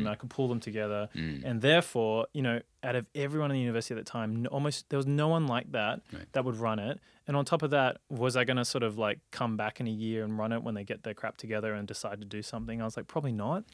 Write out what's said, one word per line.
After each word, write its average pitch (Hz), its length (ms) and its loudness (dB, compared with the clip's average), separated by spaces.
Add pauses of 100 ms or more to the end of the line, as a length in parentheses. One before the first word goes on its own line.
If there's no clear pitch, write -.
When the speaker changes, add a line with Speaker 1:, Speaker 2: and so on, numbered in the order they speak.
Speaker 1:
and 107 60 0
I 104 60 -2
could 127 160 -8
pull 135 160 2
them 120 140 0
together. 107 560 -2
Speaker 2:
Mm. 78 280 -4
Speaker 1:
And 120 160 0
therefore, 113 720 4
you 143 100 -2
know, 117 180 2 (240)
out 123 100 0
of 120 180 0
everyone 143 380 0
in 135 60 2
the 131 40 2
university 117 380 0
at - 60 -8
the - 40 -14
time, 110 280 -2
n-, 117 100 0
almost 143 420 -2
there 143 100 0
was 135 80 2
no 147 200 4
one 160 220 4
like 123 240 0
that 113 280 0 (120)
Speaker 2:
Right. - 180 -10
Speaker 1:
that 131 140 0
would 127 140 0
run 110 200 0
it. 107 220 -4 (260)
And 143 100 0
on 143 80 2
top 160 180 2
of 147 80 2
that, 131 260 4 (120)
was 123 280 0
I 123 80 6
gonna 123 200 4
sort 120 200 0
of, 107 140 0
like, 104 200 2 (140)
come 113 240 0
back 107 240 -2
in 120 80 -2
a - 20 0
year 110 320 -2
and 107 160 -2
run 110 140 0
it 117 100 -2
when 113 140 -4
they 101 80 -8
get 107 180 -6
their 110 100 -4
crap - 260 -6
together 110 360 -2
and 101 140 -4
decide 104 320 -6
to 104 40 -12
do 104 160 -8
something? 113 400 -6
I 110 40 0
was 113 120 -4
like, - 120 -6
"Probably 147 240 0
not." 123 420 -2